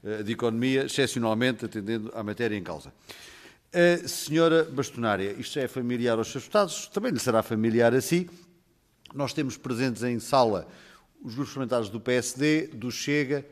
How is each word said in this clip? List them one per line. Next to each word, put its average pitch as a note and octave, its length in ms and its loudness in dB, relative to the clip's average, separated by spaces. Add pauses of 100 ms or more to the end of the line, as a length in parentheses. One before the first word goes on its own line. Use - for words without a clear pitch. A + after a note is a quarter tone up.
eh, G#2+ 180 -6
de G#2 80 -4
Economia, A#2+ 540 0
excepcionalmente, A#2+ 800 0
atendendo A2 500 -6
à A2 80 -8
matéria G#2 320 -4
em G2 80 -6
causa. E2 300 -10 (800)
A F3 340 4
senhora D#3+ 580 4
bastonária, A2 760 -2
isto - 160 -10
já C#3+ 80 -2
é A#2+ 60 -2
familiar A#2+ 500 0
aos A2 100 -2
seus C3 160 -10
deputados, G3+ 440 0
também G#3+ 220 -2
lhe B2 80 -2
será A2+ 240 2
familiar A#2 520 4
a B2 80 2
si. F3 260 0 (840)
Nós C3+ 180 -4
temos C#3 240 -4
presentes A#2+ 460 -2
em A#2+ 180 -2
sala A2 480 2 (560)
os A2+ 100 -10
grupos C3+ 200 -6
parlamentares A#2+ 340 -2
do A2 100 -8
P B2 140 -2
S B2 260 0
D, D3+ 280 2
do A#2+ 240 -8
Chega C#3+ 600 -2